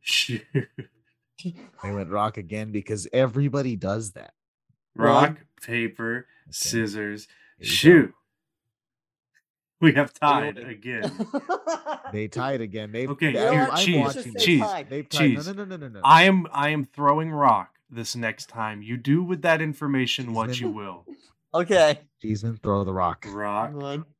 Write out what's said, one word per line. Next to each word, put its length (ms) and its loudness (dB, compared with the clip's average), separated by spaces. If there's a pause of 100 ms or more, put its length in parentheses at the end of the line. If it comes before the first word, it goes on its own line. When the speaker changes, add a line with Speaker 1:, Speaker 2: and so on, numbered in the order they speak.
Speaker 1:
shoot. 520 -4
Speaker 2:
They 1400 -10
went 200 -6
rock 260 -2
again 340 -10
because 400 -8
everybody 640 0
does 360 -6
that. 220 -20 (640)
Speaker 1:
Rock, 340 4
Speaker 3:
One. 80 -8 (260)
Speaker 1:
paper, 640 -6 (180)
Speaker 2:
Okay. 60 -20
Speaker 1:
scissors, 760 -4
Speaker 2:
Here 40 -20 (280)
we 60 -14
go. 80 -2
Speaker 1:
shoot. 400 8 (1700)
We 140 8
have 280 2
Speaker 3:
Are 200 4
you 100 -4
Speaker 1:
tied 60 -12
Speaker 3:
winning? 140 -14
Speaker 1:
again. 600 -8
Speaker 3:
<laughs> 800 -8
Speaker 2:
They 160 -6
tied 320 -4
again. 320 -10
They've, 180 -6
Speaker 1:
Okay, 180 -2
Speaker 3:
You 80 0
know 120 0
Speaker 2:
I'm, 60 2
Speaker 1:
here, 80 4
Speaker 3:
what? 100 0
Speaker 2:
I'm 140 0
Speaker 1:
cheese, 180 2
Speaker 3:
Let's 120 -2
just 20 -8 (100)
Speaker 2:
watching 120 -12
Speaker 3:
say 60 2
Speaker 1:
cheese, 160 6
Speaker 2:
this. 80 -2
Speaker 3:
tie. 140 -8
Speaker 2:
They've 260 -10
tied. 100 -4 (120)
No, 60 2
Speaker 1:
cheese. 100 -8
Speaker 2:
no, 60 -10
no, 120 -10
no, 120 -12
no, 100 -14
no. 160 -16
Speaker 1:
I 200 8
am, 280 4
I 180 0
am 140 -2 (100)
throwing 380 2
rock 480 2 (100)
this 280 -10
next 320 -8
time. 320 -8
You 160 -8
do 260 2
with 200 -6
that 180 2
information 720 -4
what 160 -2
Speaker 2:
Cheeseman. 220 -4
Speaker 1:
you 40 -8
will. 300 -12 (480)
Speaker 3:
Okay. 480 4 (200)
Speaker 2:
Cheeseman, 360 -4
throw 260 0
the 80 -4
rock. 380 -2
Speaker 1:
Rock, 440 -6
Speaker 3:
One. 300 -8 (160)